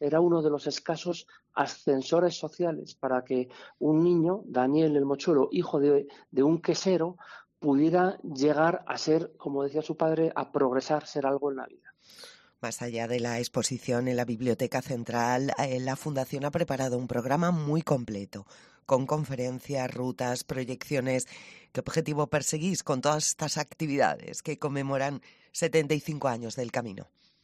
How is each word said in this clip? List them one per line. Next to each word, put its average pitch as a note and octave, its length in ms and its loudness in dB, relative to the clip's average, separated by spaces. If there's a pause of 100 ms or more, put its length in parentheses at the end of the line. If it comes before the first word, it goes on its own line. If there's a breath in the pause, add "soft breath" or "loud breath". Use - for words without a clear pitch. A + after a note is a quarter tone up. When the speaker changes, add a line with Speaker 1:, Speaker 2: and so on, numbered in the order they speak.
Speaker 1:
era D3 200 2
uno E3+ 240 4
de D3+ 80 2
los D3 160 -2
escasos E3 580 -4 (300 soft breath)
ascensores D3 840 2
sociales D#3 560 -6
para B2+ 300 -2
que B2+ 260 -2 (300 loud breath)
un D#3 240 4
niño, F3 420 4
Daniel C#3+ 500 2
el C#3 100 4
Mochuelo, C#3 460 2
hijo E3+ 280 0
de, C#3+ 280 4 (220 loud breath)
de C3 140 2
un E3 180 4
quesero, F3 560 0 (420 loud breath)
pudiera D#3+ 640 4
llegar D3+ 640 2
a C3+ 120 -6
ser, D#3+ 400 0
como C#3 260 -4
decía C#3 180 -2
su D#3 160 -6
padre, D#3+ 380 2
a C#3 160 -6
progresar, C#3 560 0
ser C#3 180 -4
algo C#3 240 0
en C3+ 80 -6
la B2+ 80 -12
vida. - 300 -16 (680 loud breath)
Speaker 2:
Más A#2 220 -6
allá A#2 240 -2
de B2 120 0
la A#2 200 0
exposición B2 680 -2
en B2 100 0
la A#2+ 80 0
Biblioteca A#2+ 560 0
Central, B2 760 0
eh, C3 220 0
la C3 160 -4
Fundación C#3 500 -4
ha D3 60 -2
preparado C3 460 0
un B2 100 -4
programa C3 440 0
muy D#3 300 0
completo, A2 640 -2 (400 soft breath)
con C3 220 2
conferencias, B2+ 840 -4
rutas, B2 520 -4
proyecciones. B2+ 840 -2 (440 loud breath)
¿Qué - 80 -6
objetivo D3+ 480 0
perseguís D#3 560 -2
con C3 180 -2
todas D3+ 280 2
estas - 280 -4
actividades C#3 840 -2
que D3+ 160 -8
conmemoran C#3 600 -4 (300 soft breath)
setenta D#3 440 2
y D3 60 0
cinco D3 260 -4
años A#2 280 -4
del A#2+ 160 -6
Camino? G#2+ 360 -6 (360 soft breath)